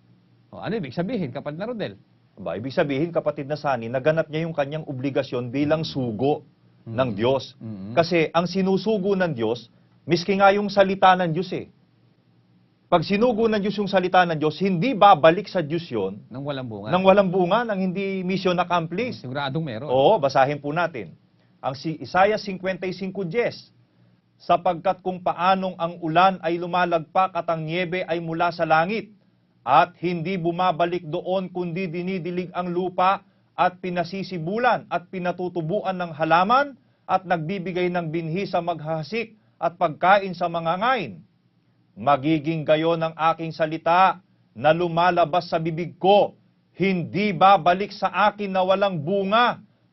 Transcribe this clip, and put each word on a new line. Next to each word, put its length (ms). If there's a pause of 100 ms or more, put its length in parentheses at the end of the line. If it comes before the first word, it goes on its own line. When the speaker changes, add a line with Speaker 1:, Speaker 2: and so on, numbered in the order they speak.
(500)
Speaker 1:
O, 80
ano 160
ibig 240
sabihin, 320
kapatid 320
na 80
Rodel? 320 (320)
Speaker 2:
Aba, 240
ibig 160
sabihin, 400
kapatid 320
na 80
Sani, 400
naganap 320
niya 240
yung 80
kanyang 320
obligasyon 640
bilang 320
sugo 560 (480)
ng 240
Speaker 1:
Mm. 80
Speaker 2:
Diyos. 400
Speaker 1:
Mm. 320
Speaker 2:
Kasi 400
ang 160
sinusugo 640
ng 240
Diyos, 320 (400)
miski 320
nga 80
yung 160
salita 480
ng 160
Diyos 240
eh. 160 (1200)
Pag 160
sinugo 420
ng 140
Diyos 160
yung 100
salita 380
ng 100
Diyos, 240
hindi 320
babalik 560
sa 160
Diyos 240
yun 400
Speaker 1:
Nang 160
walang 240
bunga. 240
Speaker 2:
nang 140
walang 240
bunga, 340
nang 160
hindi 460
mission 340
accomplished. 640
Speaker 1:
Siguradong 400
meron. 240
Speaker 2:
Oo, 320
basahin 400
po 140
natin. 420 (460)
Ang 160
si 240
Isaiah 400
cincuenta 420
y 80
cinco 320
diez, 480 (640)
"Sapagkat 680
kung 160
paanong 560
ang 240
ulan 400
ay 160
lumalagpak 720
at 160
ang 160
niebe 400
ay 140
mula 340
sa 140
langit, 480 (480)
at 400
hindi 340
bumabalik 680
doon 480
kundi 320
dinidilig 640
ang 220
lupa 480 (320)
at 240
pinasisibulan 1120
at 240
pinatutubuan 880
ng 160
halaman 560 (320)
at 240
nagbibigay 580
ng 220
binhi 400
sa 80
maghahasik 800 (240)
at 160
pagkain 560
sa 160
mga 320
ngain. 320 (800)
Magiging 720
gayon 400
ang 80
aking 400
salita 640 (400)
na 160
lumalabas 720
sa 160
bibig 400
ko. 320 (400)
Hindi 560
babalik 640
sa 160 (240)
akin 160
na 160
walang 400
bunga, 560 (320)